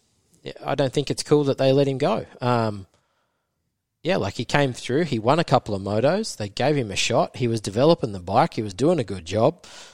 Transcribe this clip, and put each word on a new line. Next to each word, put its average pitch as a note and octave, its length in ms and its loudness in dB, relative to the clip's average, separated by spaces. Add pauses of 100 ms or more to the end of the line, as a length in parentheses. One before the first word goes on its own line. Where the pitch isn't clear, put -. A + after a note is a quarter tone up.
(420)
yeah, C3+ 120 -14 (100)
I C#3 120 -2
don't C3+ 180 0
think C#3+ 180 0
it's - 120 -6
cool D3 220 4
that C3+ 120 0
they C3+ 160 4
let C#3 140 4
him C3+ 100 -2
go. F3 280 -2 (140)
Um, A2+ 480 0 (1160)
yeah, F#3 140 0
like, G#3 180 -4
he A#2+ 100 -4
came C#3 280 2
through, C#3+ 320 -2
he C3+ 120 -2
won B2+ 220 2
a E3 60 2
couple - 280 0
of F#2+ 80 -4
motos, B2 560 0
they G#2 120 -6
gave C3+ 260 0
him A2+ 160 -2
a F#2+ 40 -8
shot, - 420 0
he B2 100 0
was A2+ 140 -2
developing B2+ 500 2
the G2 80 -8
bike, A2+ 360 2
he A#2 60 -4
was G#2 120 -6
doing D3 260 2
a A#2+ 40 0
good F#2 220 -10
job. A2 380 2 (300)